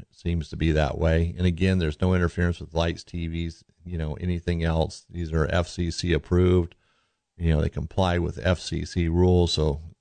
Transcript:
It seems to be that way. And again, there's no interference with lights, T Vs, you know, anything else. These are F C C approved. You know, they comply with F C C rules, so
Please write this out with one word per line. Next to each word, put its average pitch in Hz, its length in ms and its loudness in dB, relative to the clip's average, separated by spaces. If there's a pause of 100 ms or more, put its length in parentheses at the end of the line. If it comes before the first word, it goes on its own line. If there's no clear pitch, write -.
It - 140 -20
seems 85 340 -4
to - 60 -10
be 78 180 0
that 76 260 0
way. 80 360 2
And 92 120 0
again, 92 320 2
there's 78 200 -2
no 92 140 2
interference 87 460 0
with 80 160 -16
lights, 82 280 -2
T 85 220 -8
Vs, 82 380 -6 (200)
you 87 140 -8
know, 78 180 -4
anything 87 480 -2
else. 82 460 -2
These 80 240 -6
are 80 180 2
F 87 160 0
C 85 220 -4
C 85 240 -2
approved. 90 640 2 (640)
You 82 180 2
know, 76 60 2
they 78 80 0
comply 87 500 -2
with 82 260 -4
F 90 140 2
C 80 260 -6
C 85 220 -2
rules, 87 440 4
so 78 300 0 (200)